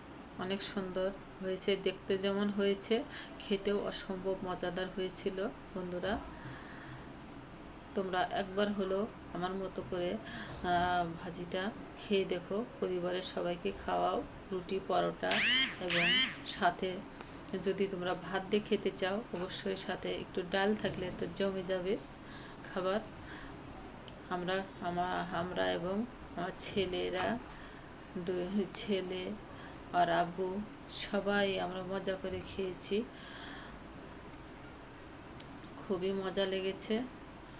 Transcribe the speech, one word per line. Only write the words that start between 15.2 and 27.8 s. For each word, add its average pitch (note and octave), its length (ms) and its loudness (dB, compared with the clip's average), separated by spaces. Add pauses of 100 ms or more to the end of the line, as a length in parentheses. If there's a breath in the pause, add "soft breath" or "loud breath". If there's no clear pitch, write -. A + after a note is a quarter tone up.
এবং F3 260 6 (400)
সাথে F#3 500 2 (680 loud breath)
যদি F#3+ 280 4
তোমরা F3+ 240 0
ভাত F3+ 360 -2
দিয়ে G#3 120 6
খেতে G3+ 280 2
চাও F#3+ 320 0 (100)
অবশ্যই F#3+ 440 0
সাথে F3+ 380 0
একটু - 360 -2
ডাল G3 240 6
থাকলে F#3 440 0
তো F#3 160 0
জমে F#3+ 280 2
যাবে F#3 340 2 (680 loud breath)
খাবার। F#3+ 360 0 (1300 loud breath)
আমরা, F#3 340 0 (160)
আমা-, F3 560 0
আমরা F3+ 360 2
এবং F#3 320 2 (320)
আমার F3 220 0
ছেলেরা, F3+ 800 2 (800 loud breath)